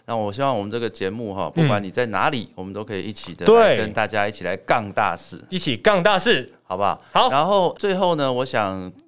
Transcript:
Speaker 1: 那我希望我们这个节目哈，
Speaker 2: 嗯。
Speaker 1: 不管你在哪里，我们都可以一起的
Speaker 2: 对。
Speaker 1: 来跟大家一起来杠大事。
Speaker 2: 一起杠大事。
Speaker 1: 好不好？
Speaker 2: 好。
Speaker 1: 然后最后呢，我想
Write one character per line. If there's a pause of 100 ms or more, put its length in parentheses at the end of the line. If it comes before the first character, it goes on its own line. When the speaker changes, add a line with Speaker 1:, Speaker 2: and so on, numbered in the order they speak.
Speaker 1:
那
我
希
望
我
们
这
个
节
目
哈，
Speaker 2:
嗯。
Speaker 1:
不
管
你
在
哪
里，
我
们
都
可
以
一
起
的
Speaker 2:
对。
Speaker 1:
来
跟
大
家
一
起
来
杠
大
事。
Speaker 2:
一
起
杠
大
事。 (120)
Speaker 1:
好
不
好？ (120)
Speaker 2:
好。
Speaker 1:
然
后
最
后
呢，
我
想 (160)